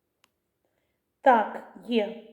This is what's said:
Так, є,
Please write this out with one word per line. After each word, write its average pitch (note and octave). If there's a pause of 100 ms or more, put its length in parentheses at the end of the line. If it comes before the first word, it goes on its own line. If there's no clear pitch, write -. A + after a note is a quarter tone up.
(1200)
Так, A3+ (140)
є, A3